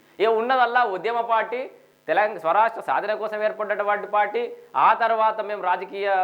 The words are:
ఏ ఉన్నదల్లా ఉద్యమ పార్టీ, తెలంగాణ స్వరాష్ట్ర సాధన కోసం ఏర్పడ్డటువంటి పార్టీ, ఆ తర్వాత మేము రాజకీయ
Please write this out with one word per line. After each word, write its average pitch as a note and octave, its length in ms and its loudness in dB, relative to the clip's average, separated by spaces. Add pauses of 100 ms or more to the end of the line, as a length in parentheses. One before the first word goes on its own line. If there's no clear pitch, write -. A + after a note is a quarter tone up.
(200)
ఏ G3+ 60 4
ఉన్నదల్లా A#3+ 580 2
ఉద్యమ G#3 360 -2
పార్టీ, A#3 500 -2 (380)
తెలంగాణ G3+ 300 0
స్వరాష్ట్ర F#3 420 2
సాధన E3+ 340 -2
కోసం G#3+ 280 -6
ఏర్పడ్డటువంటి G3+ 640 -2
పార్టీ, G#3 460 0 (240)
ఆ D3+ 180 6
తర్వాత A3 460 0
మేము G3+ 220 -6
రాజకీయ F#3+ 600 -2